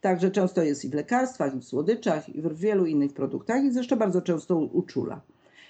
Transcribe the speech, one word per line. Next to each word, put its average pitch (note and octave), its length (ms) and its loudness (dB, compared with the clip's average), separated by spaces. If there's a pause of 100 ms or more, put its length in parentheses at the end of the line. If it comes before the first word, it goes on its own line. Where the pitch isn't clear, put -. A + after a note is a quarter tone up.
Także F#3 300 2
często F#3 320 2
jest C#3+ 220 0
i C3 40 -6
w C3 40 -4
lekarstwach, D#3 600 -2
i B2+ 40 -6
w B2 40 -8
słodyczach, E3 680 -2
i - 120 -8
w D#3 180 -4
wielu G3 260 2
innych C#3+ 280 2
produktach, C#3+ 500 -2
i C#4 80 2
zresztą B3 240 0
bardzo F#3+ 260 2
często E3+ 340 -2
u, D3 220 0
uczula. - 440 -4 (480)